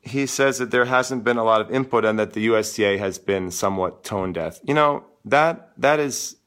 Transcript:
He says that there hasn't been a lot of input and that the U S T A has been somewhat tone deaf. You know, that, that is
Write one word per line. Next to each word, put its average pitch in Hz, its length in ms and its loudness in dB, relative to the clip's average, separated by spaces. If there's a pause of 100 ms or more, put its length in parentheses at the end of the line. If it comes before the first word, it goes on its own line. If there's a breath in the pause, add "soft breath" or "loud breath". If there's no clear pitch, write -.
He 135 240 -4
says 135 340 0
that 117 120 -4
there 123 140 4
hasn't 127 380 0
been 120 140 0
a 113 60 0
lot 110 180 4
of 107 100 -6
input 123 340 0
and 107 140 2
that 107 140 -2
the 107 80 -4
U 110 160 2
S 107 160 -2
T 107 100 0
A 101 140 2
has 95 220 -4
been 92 320 -2
somewhat 92 520 -4
tone 95 300 -4
deaf. 82 300 -8
You 143 100 -2
know, 147 320 2 (200)
that, 160 520 0
that 151 220 2
is - 360 -6 (120)